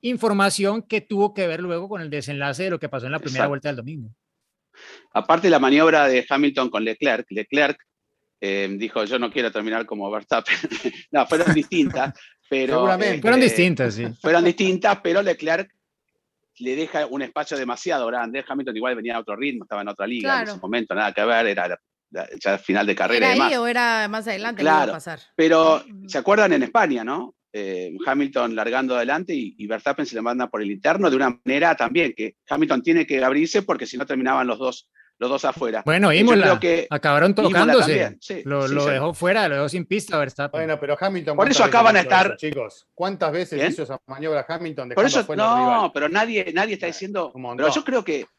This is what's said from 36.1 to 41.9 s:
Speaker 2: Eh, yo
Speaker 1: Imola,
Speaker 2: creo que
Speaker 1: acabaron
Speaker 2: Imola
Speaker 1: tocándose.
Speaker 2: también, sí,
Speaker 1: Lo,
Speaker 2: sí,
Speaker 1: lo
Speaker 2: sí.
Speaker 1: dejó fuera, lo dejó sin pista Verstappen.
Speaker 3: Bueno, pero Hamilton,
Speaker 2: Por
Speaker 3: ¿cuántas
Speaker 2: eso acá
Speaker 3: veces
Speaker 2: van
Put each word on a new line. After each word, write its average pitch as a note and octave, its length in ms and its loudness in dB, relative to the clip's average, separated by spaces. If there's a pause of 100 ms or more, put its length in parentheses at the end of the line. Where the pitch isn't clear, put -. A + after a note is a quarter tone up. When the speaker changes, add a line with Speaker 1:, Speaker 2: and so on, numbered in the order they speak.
Speaker 2:
Eh, D3+ 60 6
yo F3+ 60 6
Speaker 1:
Imola, A3+ 240 8
Speaker 2:
creo C#3 140 6
que E3 300 2
Speaker 1:
acabaron D3+ 400 4
Speaker 2:
Imola G3+ 180 4
Speaker 1:
tocándose. F#3+ 380 6
Speaker 2:
también, C3 340 0
sí, F#3+ 240 -10
Speaker 1:
Lo, C#3 220 -2
Speaker 2:
sí, C#3 80 -2
Speaker 1:
lo C#3+ 120 0
Speaker 2:
sí. D3 40 2
Speaker 1:
dejó C#3+ 240 -2
fuera, G3 320 2
lo D3 80 0
dejó C#3+ 140 -2
sin E3+ 180 -6
pista F#3 320 -2
Verstappen. C#3+ 440 -4
Speaker 3:
Bueno, D3+ 180 -4
pero C#3+ 200 -2
Hamilton, F3 360 -2
Speaker 2:
Por F#3+ 80 4
Speaker 3:
¿cuántas C4+ 120 2
Speaker 2:
eso B3 80 6
acá A#3 140 4
Speaker 3:
veces A#3 60 8
Speaker 2:
van A3 120 8